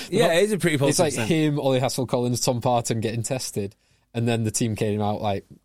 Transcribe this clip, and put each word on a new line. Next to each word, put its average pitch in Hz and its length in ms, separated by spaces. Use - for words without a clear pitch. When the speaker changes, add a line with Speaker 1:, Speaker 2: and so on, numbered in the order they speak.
Speaker 1:
they're - 120
Speaker 2:
Yeah, 262 60
Speaker 1:
not, - 100
Speaker 2:
it 190 60
is 214 100
a 196 40
pretty 151 200
positive 143 140
Speaker 1:
it's 147 260
like 113 100
Speaker 2:
sign. - 0
Speaker 1:
him, 151 320
Ollie 131 220
Hassel-Collins, 123 580
Tom 120 220
Parton 117 400
getting 113 220
tested, 110 520
and 117 140
then 113 180
the 110 60
team 113 260
came 107 240
out, 104 200
like, 101 240